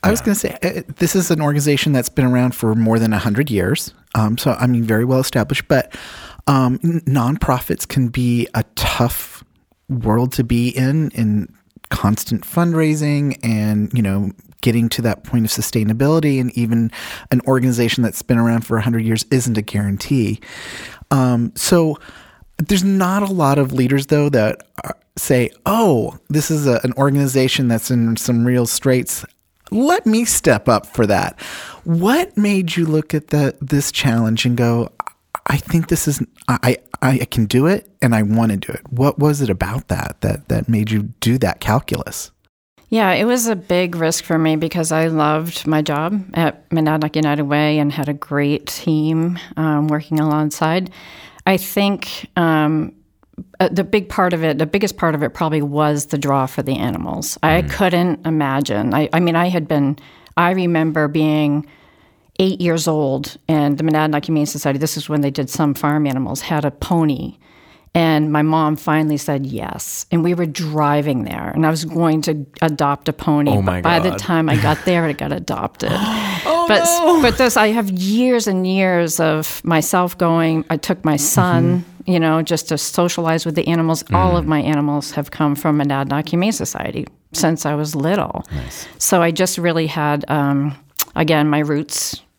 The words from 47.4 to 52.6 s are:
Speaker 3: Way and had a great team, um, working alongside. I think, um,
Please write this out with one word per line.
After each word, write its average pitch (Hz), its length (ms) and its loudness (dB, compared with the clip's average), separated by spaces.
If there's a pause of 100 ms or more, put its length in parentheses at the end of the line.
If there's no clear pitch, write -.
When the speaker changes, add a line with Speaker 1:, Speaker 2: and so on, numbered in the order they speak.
Speaker 3:
Way 151 340 2
and 147 120 2
had 143 200 -4
a - 20 -2
great 143 540 -2
team, 160 720 -2 (180)
um, 156 320 0
working 151 320 -2
alongside. 156 720 0 (560)
I 190 100 2
think, 196 800 -4
um, 156 560 0 (680)